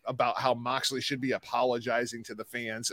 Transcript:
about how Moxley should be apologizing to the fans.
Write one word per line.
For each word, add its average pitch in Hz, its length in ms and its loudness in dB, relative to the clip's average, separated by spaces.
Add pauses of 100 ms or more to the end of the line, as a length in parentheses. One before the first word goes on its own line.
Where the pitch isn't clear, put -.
about 123 320 2
how 127 160 4
Moxley 127 480 -2
should 135 180 -2
be 131 120 0
apologizing 120 920 0
to 117 100 -10
the 107 100 -8
fans. 117 480 -4